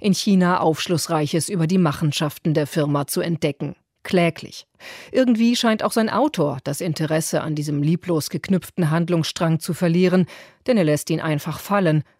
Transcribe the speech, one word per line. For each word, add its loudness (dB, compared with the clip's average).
in 2
China 2
Aufschlussreiches -2
über 0
die 2
Machenschaften 0
der 0
Firma -2
zu -4
entdecken. -4
Kläglich. -2
Irgendwie 4
scheint 0
auch -2
sein 0
Autor 0
das -6
Interesse -2
an -4
diesem -2
lieblos 0
geknüpften -2
Handlungsstrang 0
zu -6
verlieren, 2
denn 2
er 4
lässt 0
ihn 0
einfach -4
fallen 2